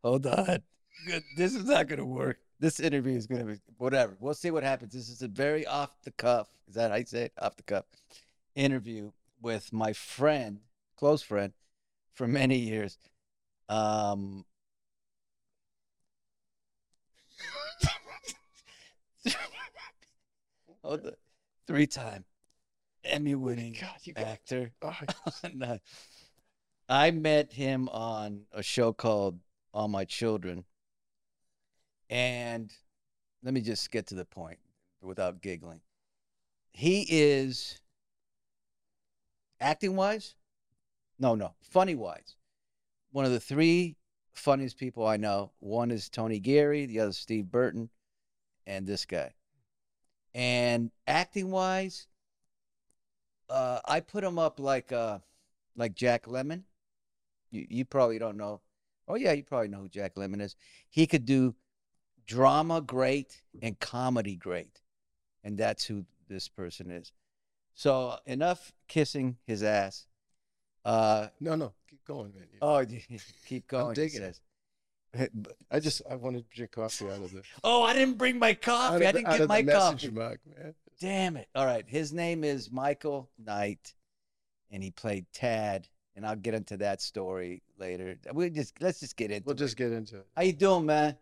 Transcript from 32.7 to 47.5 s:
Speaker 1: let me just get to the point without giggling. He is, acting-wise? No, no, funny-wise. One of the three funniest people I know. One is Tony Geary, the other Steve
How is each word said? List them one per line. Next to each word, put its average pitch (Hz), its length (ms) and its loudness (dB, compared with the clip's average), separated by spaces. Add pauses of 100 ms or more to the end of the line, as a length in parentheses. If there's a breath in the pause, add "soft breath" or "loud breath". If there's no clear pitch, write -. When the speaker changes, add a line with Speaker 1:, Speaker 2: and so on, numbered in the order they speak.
Speaker 1:
let 131 100 -2
me 127 60 2
just 110 320 -4
get 107 160 -2
to 98 80 -10
the 92 80 -8
point 85 340 -14 (420)
without 92 400 -4
giggling. 82 400 -12 (920)
He 185 360 2
is, 143 720 4 (1800)
acting-wise? 190 760 0 (840)
No, 120 160 4
no, 95 260 -4
funny-wise. 139 720 0 (760)
One 135 120 0
of 127 80 4
the 120 80 2
three 165 560 4 (360)
funniest 135 440 2
people 120 300 -2
I 107 100 4
know. 101 440 0
One 117 320 0
is 104 160 -4
Tony 113 320 -4
Geary, 147 460 4
the 110 140 -4
other 104 120 2
Steve 104 380 -4